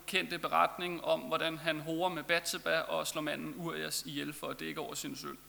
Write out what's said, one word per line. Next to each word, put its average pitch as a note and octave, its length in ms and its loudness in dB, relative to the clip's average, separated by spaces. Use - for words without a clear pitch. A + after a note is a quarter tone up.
kendte F3 320 0
beretning E3+ 640 2
om, D#3+ 180 4
hvordan D#3+ 360 0
han D#3 220 0
horer E3 300 0
med D#3 140 -2
Batseba E3+ 560 2
og D#3 280 0
slår D#3+ 140 -2
manden D#2 360 -2
Urias D#3 480 -2
ihjel C#3+ 280 -4
for D3 160 -6
at - 100 -6
dække D#3+ 200 -4
over - 160 -6
sin C3+ 200 -6
synd. C#2 220 -8